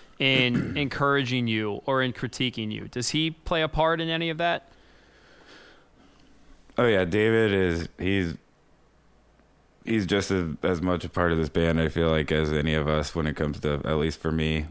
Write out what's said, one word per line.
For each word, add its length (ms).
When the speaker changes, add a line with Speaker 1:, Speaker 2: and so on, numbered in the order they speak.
Speaker 1:
in 580
<clears throat> 0
encouraging 720
you 400
or 160
in 100
critiquing 580
you? 180
Does 220
he 200
play 320
a 60
part 320
in 100
any 180
of 100
that? 300
Speaker 2:
Oh 100
yeah, 180
David 480
is, 360
he's, 360
he's 220
just 240
as, 320
as 180
much 240
a 40
part 240
of 60
this 100
band, 320
I 80
feel 220
like, 200
as 220
any 220
of 120
us 280
when 120
it 80
comes 260
to, 240
at 120
least 240
for 100
me, 400